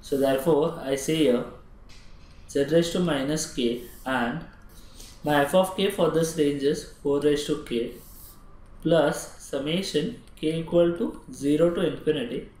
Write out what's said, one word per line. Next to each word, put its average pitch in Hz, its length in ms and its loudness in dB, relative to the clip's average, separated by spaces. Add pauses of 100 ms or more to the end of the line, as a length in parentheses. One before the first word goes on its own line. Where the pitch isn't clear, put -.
So - 160 -4
therefore 139 640 2
I 139 140 -2
say 156 180 -2
here 127 300 4 (1040)
z 139 160 0
raised 165 260 2
to 185 80 -2
minus 151 560 -2
k, 120 280 -2 (220)
and 131 380 -2 (800)
my 147 220 4
f 160 100 0
of 185 220 4
k 196 120 2
for 175 200 2
this 160 280 0
range 143 260 2
is - 280 0 (100)
four 143 200 0
raised 147 260 2
to 151 160 -2
k 117 300 -4 (880)
plus 160 580 2
summation 156 800 -4 (140)
k 160 240 -2
equal 170 380 4
to - 240 -4 (100)
zero 151 420 2
to 170 200 0
infinity - 560 -4 (100)